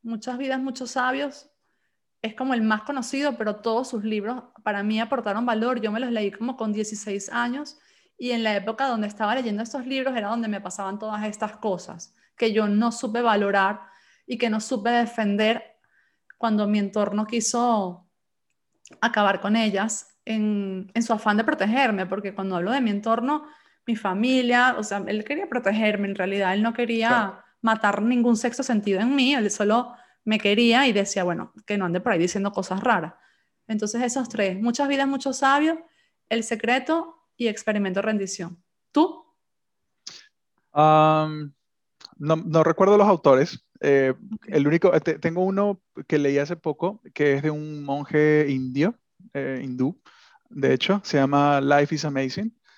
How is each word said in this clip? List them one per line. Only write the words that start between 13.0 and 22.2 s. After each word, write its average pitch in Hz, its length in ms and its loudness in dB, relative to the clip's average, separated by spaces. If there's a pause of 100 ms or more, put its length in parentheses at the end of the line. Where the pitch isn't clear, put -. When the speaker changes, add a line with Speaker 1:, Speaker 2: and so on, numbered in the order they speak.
Speaker 1:
valorar 202 600 2 (440)
y 240 140 -6
que 233 100 0
no 220 100 0
supe 220 300 -2
defender 226 760 2 (760)
cuando 214 280 2
mi 208 120 2
entorno 202 480 -2
quiso 233 840 0 (920)
acabar 202 400 2
con 208 160 0
ellas 214 680 -2
en, 202 720 -4
en 226 80 0
su 233 100 -2
afán 208 240 2
de 226 60 2
protegerme, 220 640 0
porque 202 260 -6